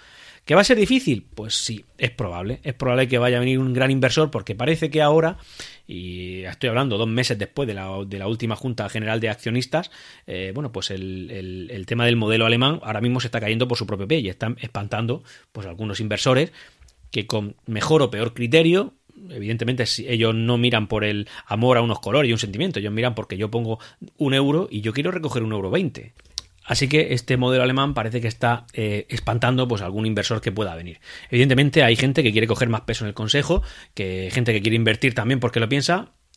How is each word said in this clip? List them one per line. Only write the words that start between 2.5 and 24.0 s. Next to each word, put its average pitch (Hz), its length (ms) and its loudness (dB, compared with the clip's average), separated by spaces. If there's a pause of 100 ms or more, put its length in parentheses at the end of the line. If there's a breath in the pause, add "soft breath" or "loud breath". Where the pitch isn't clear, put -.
Es 135 100 -6
probable 131 320 2
que 127 100 0
vaya 123 200 2
a 120 40 2
venir 131 200 2
un 131 120 0
gran 131 200 2
inversor 135 400 2
porque 101 240 -6
parece 156 340 0
que 156 100 0
ahora, 160 380 4 (480 loud breath)
y 90 560 -10
estoy 92 260 -6
hablando 117 300 0
dos 113 80 0
meses 117 320 0
después 120 300 -4
de 104 60 -4
la, 95 140 -8 (160)
de 98 140 -8
la 98 80 -6
última 113 300 -4
Junta 117 320 -6
General 110 320 -4
de 113 80 0
Accionistas, 120 640 -4 (340 loud breath)
eh, 95 260 -8
bueno, 127 200 -8
pues 95 180 -6
el, 92 400 -8
el, 92 400 -10
el 98 160 -10
tema 117 200 2
del 120 100 6
modelo 113 280 2
alemán 123 380 2
ahora 107 180 -4
mismo 123 200 0
se 120 80 -4
está 117 100 -4
cayendo 113 300 0
por 120 100 -2
su 110 80 -6
propio 98 220 -6
pie 156 100 2
y 107 100 -4
están 113 320 -6
espantando, 113 640 -4 (300 loud breath)
pues, 101 160 -10
algunos 98 320 -8
inversores 127 520 2 (600 loud breath)
que 110 160 -4
con 104 260 -4 (120)
mejor 143 360 2
o 117 80 2
peor 113 240 -4
criterio, 165 600 2 (360)
evidentemente 117 560 -2
si - 220 -4
ellos 113 260 2
no 117 240 2
miran 117 300 2
por 107 160 0
el 104 240 -2 (180 loud breath)
amor 120 300 4
a 117 60 4
unos 117 180 0
colores 131 280 2
y 117 40 2
un 113 80 -2
sentimiento, 113 400 -4
ellos 104 120 -4
miran 117 220 -2
porque 107 220 -8
yo 104 120 -4
pongo 113 300 -4 (380 loud breath)